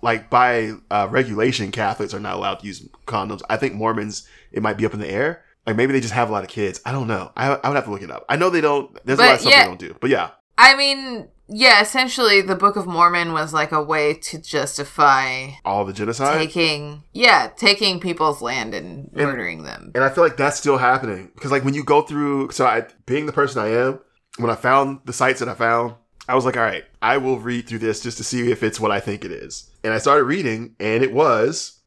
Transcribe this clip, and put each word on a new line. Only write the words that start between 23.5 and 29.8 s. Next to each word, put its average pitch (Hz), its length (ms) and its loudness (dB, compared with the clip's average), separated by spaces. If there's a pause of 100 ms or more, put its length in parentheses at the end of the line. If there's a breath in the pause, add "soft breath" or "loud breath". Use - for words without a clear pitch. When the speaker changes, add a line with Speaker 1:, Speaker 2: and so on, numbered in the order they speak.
Speaker 1:
I 104 120 -2
am, 131 260 0 (400)
when 117 140 -2
I - 40 0
found 135 480 2
the 123 80 -10
sites 131 280 0
that 120 80 -4
I 117 60 -8
found, 117 400 0 (340)
I 127 80 2
was 127 80 2
like, 127 120 0
"All 120 60 0
right, 98 220 -4 (180)
I 120 160 2
will 131 220 -2
read 120 280 -6
through 113 120 -8
this 110 220 -2
just 113 160 -10
to 104 60 -10
see 120 280 -2
if 107 100 -2
it's - 180 -2
what 107 120 0
I - 80 0
think 104 240 -8
it 87 80 -10
is." - 360 -16 (140)